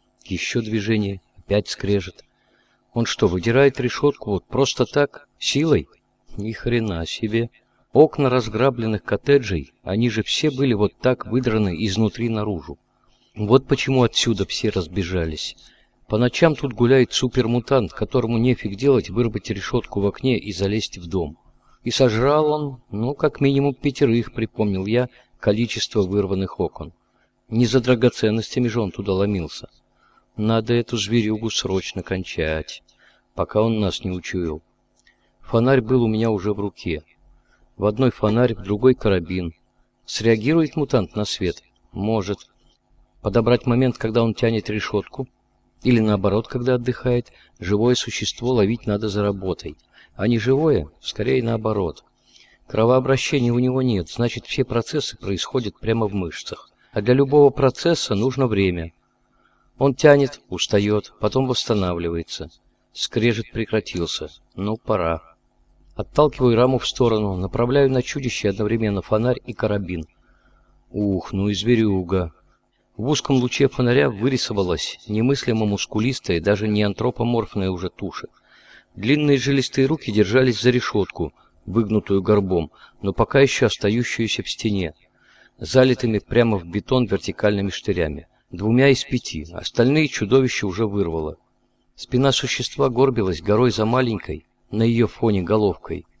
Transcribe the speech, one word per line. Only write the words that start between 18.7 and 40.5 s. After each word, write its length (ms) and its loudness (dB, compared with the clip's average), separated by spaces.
делать 340 2
вырвать 400 -2
решетку 500 -4
в 60 0
окне 320 0
и 160 -8
залезть 420 -4
в 100 -16
дом. 300 -4
И 60 -4
сожрал 600 2
он, 400 -4
ну, 240 -4
как 280 -2
минимум 320 2
пятерых, 580 0
припомнил 540 -4
я 240 0
количество 600 -2
вырванных 600 -2
окон. 340 -6
Не 160 2
за 140 2
драгоценностями 880 0
же 120 -2
он 100 -2
туда 220 -4
ломился. 560 -2
Надо 340 0
эту 240 0
зверюгу 540 0
срочно 520 -4
кончать, 800 -6
пока 260 -2
он 200 2
нас 220 -2
не 80 -4
учуял. 520 -6
Фонарь 420 2
был 220 2
у 40 2
меня 220 0
уже 240 -2
в 60 -10
руке. 420 -6
В 40 0
одной 240 2
фонарь, 440 0
в 80 -14
другой 320 2
карабин. 600 -2
Среагирует 720 0